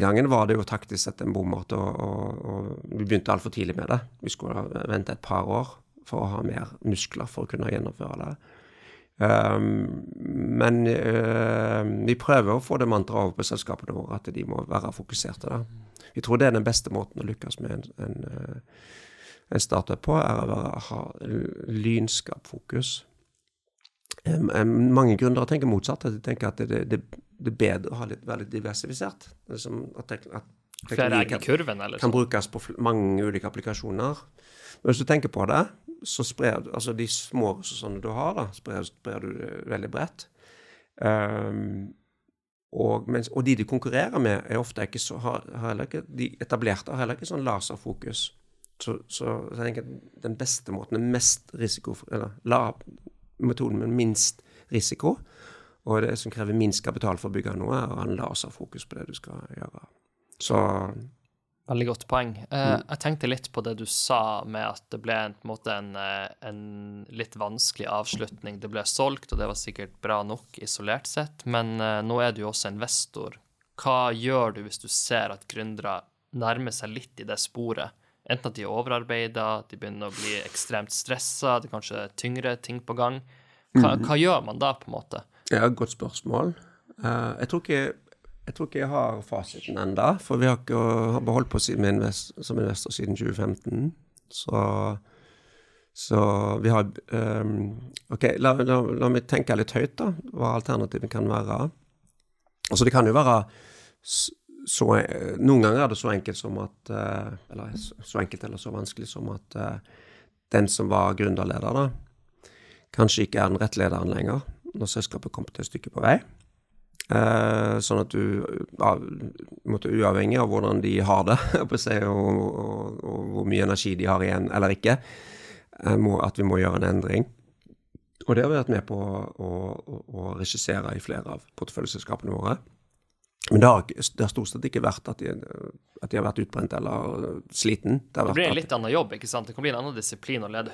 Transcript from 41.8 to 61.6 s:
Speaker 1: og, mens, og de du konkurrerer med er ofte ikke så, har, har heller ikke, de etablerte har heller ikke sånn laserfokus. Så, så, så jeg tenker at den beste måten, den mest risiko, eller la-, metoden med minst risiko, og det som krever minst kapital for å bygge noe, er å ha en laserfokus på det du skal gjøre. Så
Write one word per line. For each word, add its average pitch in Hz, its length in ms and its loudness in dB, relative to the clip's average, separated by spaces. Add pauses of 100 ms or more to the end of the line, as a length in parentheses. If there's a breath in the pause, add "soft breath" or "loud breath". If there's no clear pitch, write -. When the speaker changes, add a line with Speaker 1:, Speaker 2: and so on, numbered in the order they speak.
Speaker 1:
og, 113 400 2
mens, 120 160 -2
og 131 160 0
de 135 140 6
du - 100 2
konkurrerer 131 480 0
med 110 320 2
er 113 80 0
ofte 117 300 -4
ikke - 160 -8
så, - 180 -8
har, 120 320 -4
har 117 220 -6
heller 131 100 -4
ikke, 151 240 -8
de 123 220 -4 (100)
etablerte 113 480 -2
har 131 140 -4
heller 120 160 -4
ikke - 100 -10
sånn 147 160 -4
laserfokus. - 800 -4 (580)
Så, 113 240 -4
så, - 320 -4 (140)
så 120 80 -8
jeg 117 80 -2
tenker 117 180 -6
at - 400 -14
den 113 160 -4
beste - 320 -4
måten, 98 240 -4
den 120 160 2
mest - 480 2
risiko, - 320 -4 (160)
eller 107 240 -6 (160)
la-, 120 240 4 (720)
metoden 117 400 0
med 117 160 0
minst - 400 2 (320 soft breath)
risiko, 147 460 0 (640 loud breath)
og 110 160 2
det 113 160 0
som 110 160 -8
krever 107 240 0
minst 107 240 4
kapital 104 400 -2
for 101 80 -4
å 98 80 -4
bygge 104 240 -4
noe, 120 160 -2
er 120 160 -4
å - 80 -6
ha 101 80 -4
en 98 80 -2
laserfokus - 720 -8
på - 80 -12
det - 160 -12
du - 80 -12
skal 50 320 -14
gjøre. - 320 -14 (560)
Så 110 160 2 (1120)